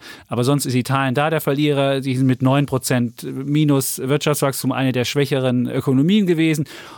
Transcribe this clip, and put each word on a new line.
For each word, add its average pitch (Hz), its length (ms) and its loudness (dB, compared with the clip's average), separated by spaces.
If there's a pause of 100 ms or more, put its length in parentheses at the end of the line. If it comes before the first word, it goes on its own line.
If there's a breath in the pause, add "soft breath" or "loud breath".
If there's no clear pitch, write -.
(280 loud breath)
Aber 120 160 -2
sonst 139 220 2
ist 131 80 -2
Italien 135 400 0
da 147 160 0
der 156 120 -2
Verlierer. 139 600 0
Sie 131 140 -2
sind 135 100 2
mit 127 160 2
neun 135 240 4
Prozent 123 580 -2
minus 139 760 0
Wirtschaftswachstum 139 720 0
eine 127 220 0
der 123 120 0
schwächeren 131 640 0
Ökonomien 143 560 2
gewesen. 160 400 2 (320 loud breath)